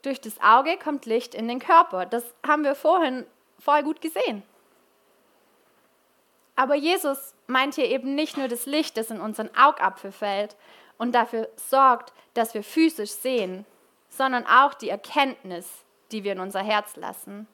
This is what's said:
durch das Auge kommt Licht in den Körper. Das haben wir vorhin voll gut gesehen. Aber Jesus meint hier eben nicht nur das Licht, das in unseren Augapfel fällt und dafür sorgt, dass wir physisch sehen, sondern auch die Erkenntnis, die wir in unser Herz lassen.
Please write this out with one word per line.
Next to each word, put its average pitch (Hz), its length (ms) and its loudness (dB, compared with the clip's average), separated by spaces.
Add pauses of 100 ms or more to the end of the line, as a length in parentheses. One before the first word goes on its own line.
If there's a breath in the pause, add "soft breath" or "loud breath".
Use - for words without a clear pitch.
durch 269 180 -6
das - 220 -12
Auge 269 360 4
kommt 294 280 -6
Licht 233 280 -2
in 226 140 -6
den 247 120 -4
Körper. 240 460 4
Das 233 200 -4 (200)
haben 294 200 2
wir 277 100 0
vorhin 294 500 0 (340)
voll 294 240 2
gut 311 180 -6
gesehen. 311 420 -4 (2250)
Aber 262 180 2
Jesus 294 580 -2 (120)
meint 262 300 0
hier 277 100 0
eben 254 300 -2
nicht 302 200 -4
nur 269 140 -4
das 240 160 -6
Licht, 302 320 -2
das 220 120 -6
in 208 120 -8
unseren 214 340 -8
Augapfel 202 560 2
fällt 208 460 -4 (400 soft breath)
und 240 160 -4
dafür 233 420 0
sorgt, 262 560 2 (220 soft breath)
dass 226 220 -2
wir 208 80 -6
physisch 311 480 0
sehen, 208 540 -4 (440)
sondern 262 360 -2
auch 277 280 6
die - 160 -10
Erkenntnis, 202 800 -4 (420)
die 214 140 -8
wir 202 80 -4
in 185 80 -6
unser 190 200 -6
Herz 214 360 -2
lassen. 202 560 -14